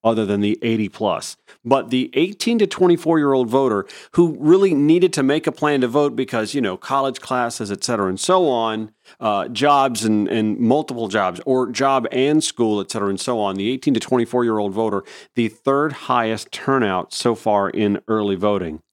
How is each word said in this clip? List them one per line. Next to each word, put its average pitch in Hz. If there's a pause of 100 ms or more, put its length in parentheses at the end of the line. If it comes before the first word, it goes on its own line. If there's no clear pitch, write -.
other 110
than 101
the 104
eighty 110
plus. - (300)
But 127
the 127
eighteen 202
to 202
twenty-four-year-old 156
voter 117 (260)
who 170
really 180
needed 165
to 143
make 147
a 151
plan 147
to 123
vote 139
because, 120
you 143
know, 95
college 135
classes, 117
et 98
cetera, 104
and 92
so 185
on, 113 (280)
uh, 104
jobs 131
and, 104
and 107
multiple 120
jobs, 92
or 127
job 127
and 143
school, 110
et 95
cetera, 101
and 98
so 123
on, 101
the 98
eighteen 131
to 117
twenty-four-year-old 117
voter, 101 (320)
the 113
third 143
highest 117
turnout 107
so 117
far 101
in 101
early 107
voting. 90 (120)